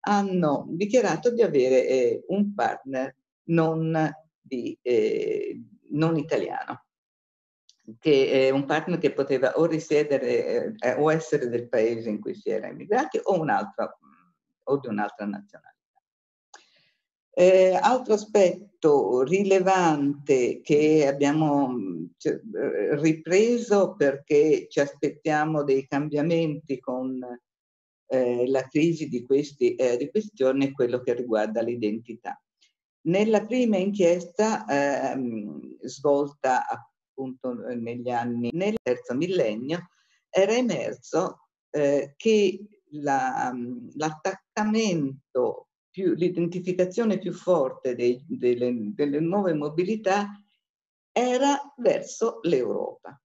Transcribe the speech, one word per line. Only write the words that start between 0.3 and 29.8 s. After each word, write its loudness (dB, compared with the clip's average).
dichiarato 0
di 0
avere, 4
eh, 2
un 0
partner -4
non 0
di, -8
eh, -2
non 0
italiano, -6
che 4
è 4
un 0
partner -2
che 2
poteva 0
o 2
risiedere, -2
eh, -2
o 2
essere -2
del -4
paese 0
in -4
cui -8
si -8
era -4
emigrati -4
o 0
un'altra, -4
o -2
di -12
un'altra -6
nazionalità. -12
Eh, 8
altro 2
aspetto 2
rilevante 2
che 4
abbiamo, 2
mm, -6
cioè, -4
eh, -2
ripreso 2
perché 2
ci -2
aspettiamo -2
dei 2
cambiamenti -2
con, -6
eh, 0
la 2
crisi 0
di -6
questi, 0
eh, 2